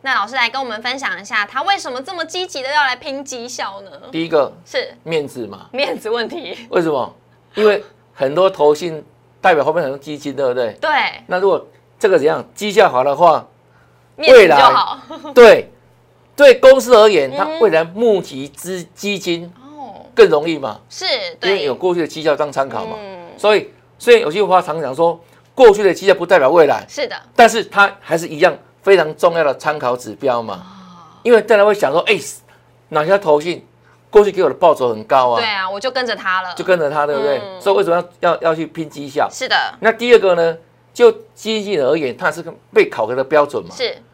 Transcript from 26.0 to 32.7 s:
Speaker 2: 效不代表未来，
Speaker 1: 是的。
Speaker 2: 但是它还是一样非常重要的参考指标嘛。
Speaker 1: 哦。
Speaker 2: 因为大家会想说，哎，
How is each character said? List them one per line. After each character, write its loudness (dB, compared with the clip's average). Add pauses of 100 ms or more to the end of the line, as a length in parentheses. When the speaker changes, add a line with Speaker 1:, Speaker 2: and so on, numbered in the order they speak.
Speaker 2:
效 6
不 0
代 2
表 4
未 4
来， -2
Speaker 1:
是 -8
的。 -12 (200)
Speaker 2:
但 6
是 -2
它 0
还 -4
是 -8
一 -12
样 2 (260)
非 4
常 -2
重 0
要 -2
的 0
参 -6
考 -4
指 -14
标 -2
嘛。 -10
Speaker 1:
哦。 -20
Speaker 2:
因 4
为 6
大 2
家 4
会 4
想 -2
说， 0
哎， -2 (680)